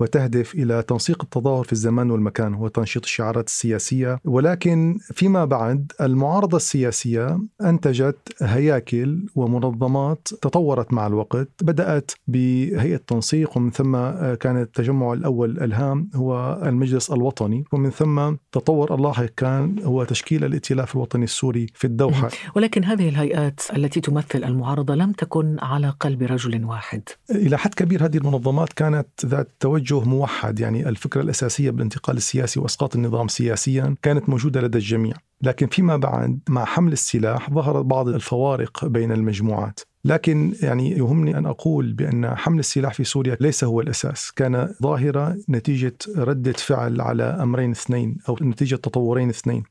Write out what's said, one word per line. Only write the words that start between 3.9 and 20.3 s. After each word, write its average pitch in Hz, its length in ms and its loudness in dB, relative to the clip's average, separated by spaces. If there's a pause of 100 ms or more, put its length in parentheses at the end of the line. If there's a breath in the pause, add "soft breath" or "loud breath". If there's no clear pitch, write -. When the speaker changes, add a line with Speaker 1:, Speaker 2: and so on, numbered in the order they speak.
Speaker 1:
ولكن 165 720 2 (140)
فيما 185 320 4
بعد 131 560 0
المعارضة 151 560 2
السياسية 127 840 0 (240)
أنتجت 143 800 0
هياكل 135 920 0
ومنظمات 127 960 0 (140)
تطورت 143 500 2
مع 107 140 0
الوقت. 107 420 0 (140)
بدأت 160 480 0 (180)
بهيئة 127 760 0
تنسيق، 147 500 0
ومن 120 140 2
ثم 135 220 0 (420)
كان 127 220 0
التجمع 123 560 0
الأول 120 480 0
الهام 139 540 0
هو 127 480 -2
المجلس 127 480 0
الوطني، 123 640 0
ومن 139 180 2
ثم 147 440 0 (180)
تطور 151 420 2
اللاحق 135 300 0
كان 135 580 0
هو 127 220 0
تشكيل 147 400 -2